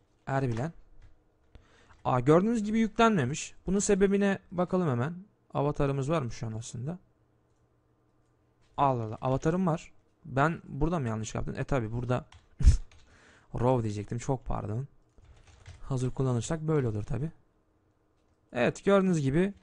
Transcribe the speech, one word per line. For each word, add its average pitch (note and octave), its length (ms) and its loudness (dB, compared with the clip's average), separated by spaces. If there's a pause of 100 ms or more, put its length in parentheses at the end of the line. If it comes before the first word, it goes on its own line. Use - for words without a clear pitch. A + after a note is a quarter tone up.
(280)
Erbilen. C3+ 460 -2 (1300)
Aa, B2+ 140 2
gördüğünüz F#3 440 4
gibi G#3+ 160 0
yüklenmemiş. G#3+ 760 2 (120)
Bunun F#3+ 140 0
sebebine G3 600 2 (120)
bakalım F3+ 380 0
hemen. C3 260 -2 (380)
Avatarımız C#3 560 0
var D#3+ 120 0
mı A#2 100 -6
şu A2+ 160 -8
an A2 60 -8
aslında? A#2 460 -10 (1800)
Allah C3 260 2
Allah, A2 180 -8
avatarım D#3+ 460 0
var. - 240 -4 (340)
Ben D3 380 0
burada D#3 360 -2
mı C3 80 -2
yanlış A2 280 -6
yaptım? A2+ 220 -4
E, - 60 -4
tabi A2+ 280 -2
burada. B2 340 -2 (340)
<laughs> - 60 6 (920)
Row A#2+ 240 2
diyecektim, G#2 340 -6
çok B2 280 -4
pardon. A2 420 -6 (960)
Hazır B2+ 300 -4
kullanırsak C3 500 -2
böyle D#3 260 0
olur G#2 160 -4
tabi. D3 280 -4 (1200)
Evet, - 320 -2
gördüğünüz F#3+ 360 4
gibi E3 420 2